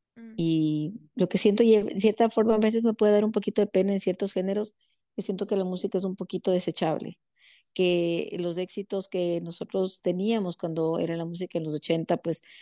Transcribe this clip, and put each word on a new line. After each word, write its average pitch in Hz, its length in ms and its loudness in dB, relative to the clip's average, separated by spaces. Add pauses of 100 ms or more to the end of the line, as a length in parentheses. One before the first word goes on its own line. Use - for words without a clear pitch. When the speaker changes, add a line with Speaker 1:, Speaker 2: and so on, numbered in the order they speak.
(180)
Speaker 1:
Mm. 226 180 -18
Speaker 2:
Y 156 580 0 (220)
lo 180 140 2
que - 80 -2
siento, 214 260 4
y 226 120 8
en 202 260 0
cierta 220 280 4
forma 226 260 2
a 220 40 2
veces 220 240 2
me 226 100 2
puede 208 200 4
dar 208 100 6
un 214 80 0
poquito 208 300 -2
de 202 60 4
pena 190 260 2
en 196 80 0
ciertos - 320 -2
géneros, 196 420 -2 (400)
que 214 60 -4
siento 196 240 -4
que 202 100 -2
la 196 80 0
música 180 360 -2
es 190 60 -2
un 190 100 -4
poquito 185 340 -4
desechable, 175 680 -2 (560)
que 175 640 0
los 175 180 -4
éxitos 190 500 -6
que 175 340 -2
nosotros 185 600 -4
teníamos 190 560 0
cuando 165 400 -2
era 165 200 -2
la 165 80 -4
música 175 340 -6
en 160 60 -4
los 156 100 -4
ochenta, 165 420 0
pues, 165 240 -4 (200)